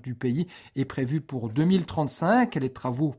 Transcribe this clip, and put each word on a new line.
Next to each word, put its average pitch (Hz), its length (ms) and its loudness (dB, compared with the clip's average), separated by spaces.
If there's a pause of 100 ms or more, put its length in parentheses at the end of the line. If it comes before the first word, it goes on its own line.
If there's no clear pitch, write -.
du 123 140 -8
pays 131 320 0 (300)
est 135 80 0
prévue 135 340 -2
pour 120 300 -6
deux 135 160 2
mille 180 200 4
trente-cinq. 202 680 2
Les 131 160 -2
travaux 131 480 -2